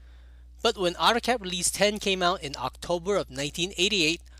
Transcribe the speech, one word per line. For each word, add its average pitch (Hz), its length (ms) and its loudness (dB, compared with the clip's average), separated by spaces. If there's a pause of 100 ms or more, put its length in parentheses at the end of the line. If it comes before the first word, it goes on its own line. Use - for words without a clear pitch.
(640)
But 233 160 2
when 175 160 0
AutoCAD 226 460 2
Release 180 320 -4
ten 208 260 2
came 190 240 0
out 185 200 2
in 143 140 -8
October 170 600 -4
of 160 140 -2
nineteen 147 460 -4
eighty-eight, 175 440 2 (200)